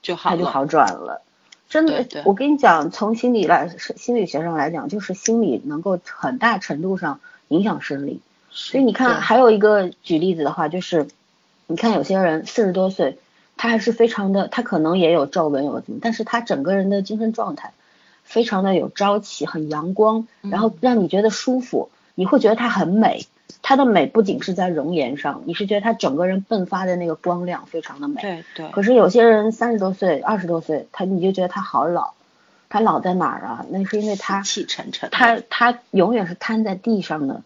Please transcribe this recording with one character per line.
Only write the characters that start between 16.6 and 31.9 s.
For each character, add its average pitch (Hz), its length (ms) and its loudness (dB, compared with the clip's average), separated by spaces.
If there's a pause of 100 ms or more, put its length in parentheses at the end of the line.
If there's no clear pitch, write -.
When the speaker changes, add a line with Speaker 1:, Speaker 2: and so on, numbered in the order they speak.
Speaker 2:
个 185 140 0
人 196 120 0
的 196 140 0
精 214 160 -6
神 220 140 -2
状 202 240 -6
态 - 160 -16 (500)
非 233 220 0
常 208 180 0
的 190 140 2
有 - 120 0
朝 202 300 0
气， 202 260 -8
很 156 240 -6
阳 151 240 -4
光， 220 360 2 (140)
Speaker 1:
嗯。 202 100 -8
Speaker 2:
然 196 80 -2
后 220 200 2
让 247 220 4
你 170 60 0
觉 190 120 0
得 220 100 4
舒 254 280 -2
服， - 320 -4 (240)
你 185 100 -2
会 277 140 4
觉 208 100 4
得 214 60 4
他 240 140 -2
很 180 180 0
美。 196 400 2 (360)
他 - 120 2
的 269 100 4
美 220 220 4
不 226 160 2
仅 190 200 0
是 190 120 -4
在 185 140 -2
容 160 260 -2
颜 143 240 -2
上， - 260 -6
你 165 100 -6
是 202 120 -4
觉 208 80 0
得 202 60 2
他 226 120 0
整 180 220 -2
个 170 120 0
人 190 220 -2
迸 220 180 -2
发 190 180 -4
的 180 100 0
那 175 120 -4
个 160 100 -2
光 175 300 -4
亮 170 200 -8
非 165 140 -8
常 - 200 -16
的 285 60 -6
美。 147 140 -6
Speaker 1:
对， 175 240 -8 (100)
对。 156 160 -12
Speaker 2:
可 202 120 -2
是 233 120 4
有 208 140 8
些 233 160 6
人 220 260 6
三 226 220 -2
十 220 60 0
多 190 140 0
岁、 180 280 0
二 214 180 -2
十 180 80 -6
多 165 140 -2
岁， 156 320 -4
他， - 120 -6
你 185 160 -2
就 190 120 0
觉 190 100 -2
得 175 60 -2
他 190 120 -8
好 139 260 0
老。 175 260 -2 (560)